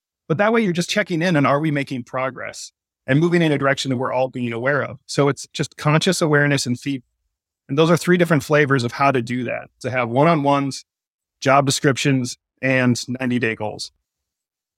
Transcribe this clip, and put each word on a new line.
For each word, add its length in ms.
But 120
that 140
way 100
you're 100
just 180
checking 320
in 140
on, 100
are 140
we 100
making 340
progress 680
and 140
moving 240
in 80
a 80
direction 320
that 60
we're 160
all 160
being 240
aware 280
of? 260
So 220
it's 240
just 240
conscious 460
awareness 440
and 120
feedback. 300
And 80
those 140
are 60
three 200
different 280
flavors 400
of 80
how 180
to 100
do 240
that, 240
to 100
have 180
one-on-ones, 760
job 260
descriptions, 720
and 360
ninety-day 360
goals. 360